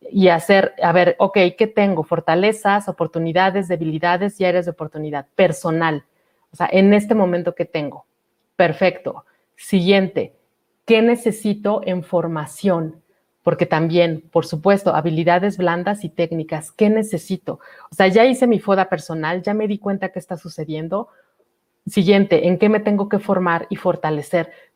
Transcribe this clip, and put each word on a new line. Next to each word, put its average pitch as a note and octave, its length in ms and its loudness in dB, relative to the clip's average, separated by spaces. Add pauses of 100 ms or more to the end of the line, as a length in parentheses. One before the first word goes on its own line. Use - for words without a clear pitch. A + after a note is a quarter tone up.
(120)
Y F#3+ 160 4
hacer, F#3 540 2
a E3+ 100 2
ver, F3 260 4
ok, G3 200 0 (200)
¿qué A3 80 2
tengo? G3 380 0
Fortalezas, G3 840 0
oportunidades, F3 760 -2
debilidades F3 720 -2
y G3 40 0
áreas F3+ 220 0
de F3 40 -6
oportunidad D3+ 640 -10
personal. E3 680 0 (480)
O - 40 -20
sea, F3+ 140 -4
en G3 240 6
este G#3 220 0
momento, F3 400 0
¿qué F3 80 -4
tengo? - 420 -8 (480)
Perfecto. F3 720 -2 (320)
Siguiente, F#3+ 800 0 (520)
¿qué A3 160 4
necesito G#3+ 840 -2
en F3+ 200 -4
formación? E3 1000 -4 (460)
Porque E3 160 0
también, E3 560 2 (100)
por E3 140 0
supuesto, G3 500 0
habilidades E3+ 600 0
blandas F3+ 480 -2
y D#3+ 60 -8
técnicas. D#3+ 600 -6
¿Qué G#3 200 2
necesito? G#3 720 -4 (300)
O - 40 -20
sea, F#3+ 120 4
ya A3 200 6
hice B3+ 200 2
mi A3 120 2
foda F#3+ 320 0
personal, D#3+ 500 -6
ya G#3 140 -4
me G#3+ 120 -2
di G3+ 120 -4
cuenta G3 320 -6
qué - 80 -12
está F3+ 180 -12
sucediendo. D#3+ 720 -8 (800)
Siguiente, F#3+ 600 2
¿en F3 120 2
qué G#3 100 4
me G#3+ 100 2
tengo G#3 300 0
que G#3 100 0
formar F3+ 520 -2
y F#3 60 -6
fortalecer? E3 760 -4 (240)